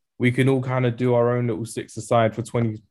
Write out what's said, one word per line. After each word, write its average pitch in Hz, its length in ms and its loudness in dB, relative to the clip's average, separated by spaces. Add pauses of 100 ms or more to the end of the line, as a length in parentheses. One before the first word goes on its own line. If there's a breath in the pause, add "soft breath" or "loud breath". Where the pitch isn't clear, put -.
(180)
we 123 140 2
can 131 160 2
all 135 140 2
kind 127 240 0
of 117 100 -2
do 123 180 0
our 120 220 2
own 123 100 -2
little 113 200 -4
six - 300 -10
aside 113 380 2
for 117 80 -6
twenty, 113 480 -4